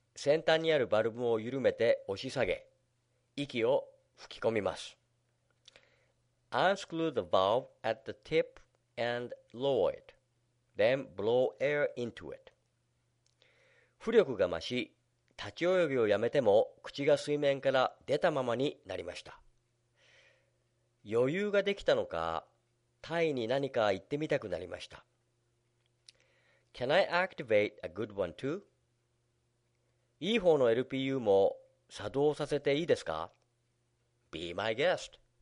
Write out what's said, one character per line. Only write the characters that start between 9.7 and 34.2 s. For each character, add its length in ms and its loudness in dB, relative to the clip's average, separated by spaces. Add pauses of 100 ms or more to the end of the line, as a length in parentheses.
it. 240 -18 (600)
Then 300 0 (100)
blow 340 2 (100)
air 360 0
into 380 -8
it. 180 -20 (1500)
浮 120 -6
力 240 4
が 120 4
増 120 -4
し、 340 -6 (440)
立 140 -10
ち 140 -6
泳 240 2
ぎ 80 0
を 100 4
や 100 4
め 140 0
て 100 2
も 280 4 (120)
口 240 -8
が 120 4
水 200 -2
面 240 0
か 100 0
ら 220 2 (140)
出 100 0
た 140 0
ま 100 0
ま 140 -2
に 320 -2
な 80 -8
り 80 -8
ま 100 -10
し 100 -16
た。 160 -20 (1700)
余 240 2
裕 180 -2
が 120 4
で 120 0
き 80 -12
た 120 4
の 100 0
か、 380 -4 (580)
タ 200 -4
イ 120 2
に 140 -2
何 220 -2
か 220 2
言 80 -4
っ 40 -16
て 140 -6
み 100 -4
た 120 -2
く 100 -10
な 80 -4
り 100 -10
ま 120 -14
し 100 -16
た。 140 -20 (1700)
Can 180 -4
I 160 4
activate 640 0 (100)
a 60 -10
good 260 -8
one 180 -4
too? 280 -8 (1600)
い 160 -2
い 40 0
方 180 6
の 120 4
エ 60 4
ル 100 0
ピ 120 -6
ー 60 -4
ユ 140 -2
ー 20 -2
も 360 4 (340)
作 220 -10
動 220 0
さ 140 -6
せ 120 -2
て 160 2
い 80 -2
い 40 -2
で 80 4
す 100 -4
か？ 260 -6 (1000)